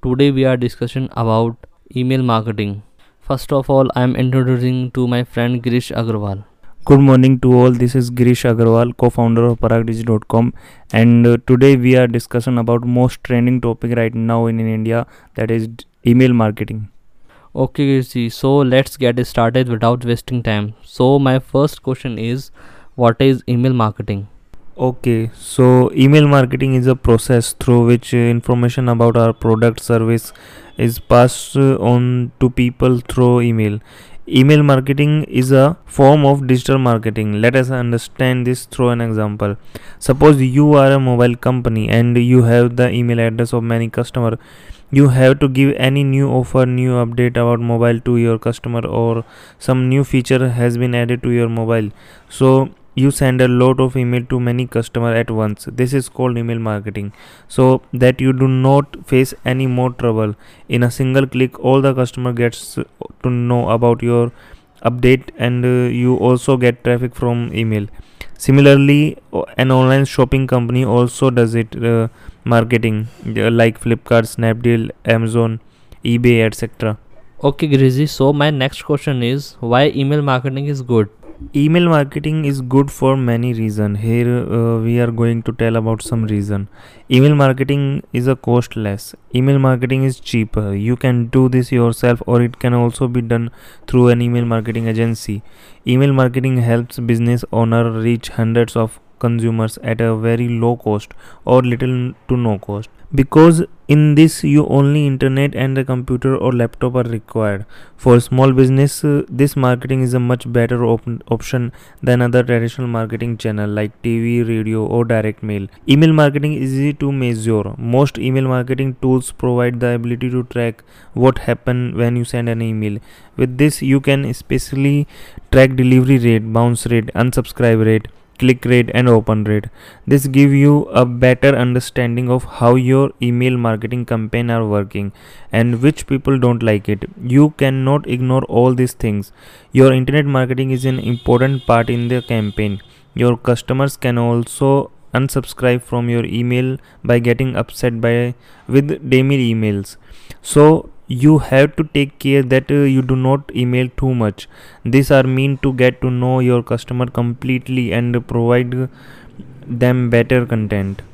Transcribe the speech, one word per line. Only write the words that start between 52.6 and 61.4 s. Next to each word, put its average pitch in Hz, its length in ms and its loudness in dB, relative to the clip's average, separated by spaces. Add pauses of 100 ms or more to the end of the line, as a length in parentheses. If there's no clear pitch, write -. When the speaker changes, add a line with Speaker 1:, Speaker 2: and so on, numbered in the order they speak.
Speaker 2:
you 135 120 2
send 127 320 0
a 127 40 4
lot 127 320 2
of 131 160 0
email 123 300 -2
to 123 160 -4
many 123 260 -2
customer 117 480 -4
at 117 160 -2
once. 110 400 -4
This 123 220 -4
is 135 160 -4
called 123 300 -4
email 117 200 -6
marketing, 104 540 -8 (340)
so 131 360 2 (100)
that 127 300 2
you 131 100 2
do 131 160 0
not 135 480 0 (100)
face 131 280 0 (100)
any 127 220 -2
more 123 260 -2
trouble. 110 420 -4 (360)
In 120 120 0
a 123 80 2
single 131 360 0
click, 127 340 -4